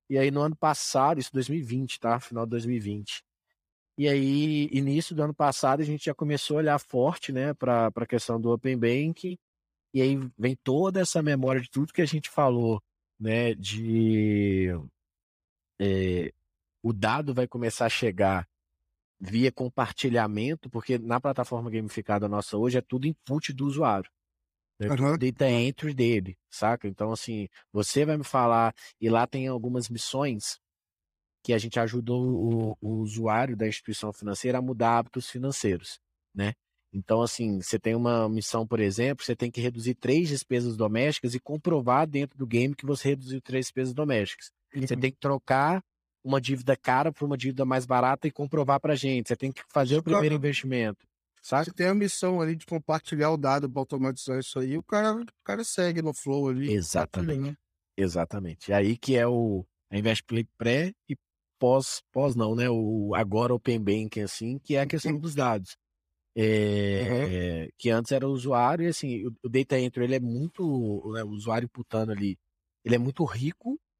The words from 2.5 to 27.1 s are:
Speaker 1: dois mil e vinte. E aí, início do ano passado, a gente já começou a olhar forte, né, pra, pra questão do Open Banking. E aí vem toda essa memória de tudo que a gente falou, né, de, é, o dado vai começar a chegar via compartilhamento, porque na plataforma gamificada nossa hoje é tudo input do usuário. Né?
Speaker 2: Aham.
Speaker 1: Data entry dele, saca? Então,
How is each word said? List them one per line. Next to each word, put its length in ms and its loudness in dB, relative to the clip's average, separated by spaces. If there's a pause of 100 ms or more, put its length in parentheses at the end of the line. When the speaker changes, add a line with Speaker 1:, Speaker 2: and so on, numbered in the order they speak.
Speaker 1:
dois 160 -2
mil 100 0
e 40 -2
vinte. 440 -8 (720)
E 120 2
aí, 640 2
início 420 0
do 80 0
ano 120 -2
passado, 460 2
a 40 0
gente 200 -4
já 100 -2
começou 420 -2
a 40 2
olhar 200 4
forte, 520 0
né, 220 -2
pra, 380 2
pra 140 -4
questão 340 -2
do 120 2
Open 240 0
Banking. 600 0 (560)
E 80 4
aí 160 4 (180)
vem 280 0
toda 360 2
essa 220 0
memória 380 2
de 100 -10
tudo 220 -2
que 100 2
a 40 2
gente 220 -4
falou, 540 2 (380)
né, 340 2
de, 1120 2 (1160)
é, 520 0 (500)
o 100 0
dado 400 0
vai 140 0
começar 400 -2
a 20 4
chegar 600 2 (720)
via 320 2
compartilhamento, 1160 -2
porque 300 -2
na 220 -2
plataforma 500 -4
gamificada 580 -2
nossa 300 -4
hoje 200 2
é 40 -2
tudo 240 -4
input 460 -4
do 120 -6
usuário. 460 0 (720)
Né? 80 0
Speaker 2:
Aham. 280 2
Speaker 1:
Data 320 0
entry 460 0
dele, 420 0 (140)
saca? 380 -2
Então, 240 -4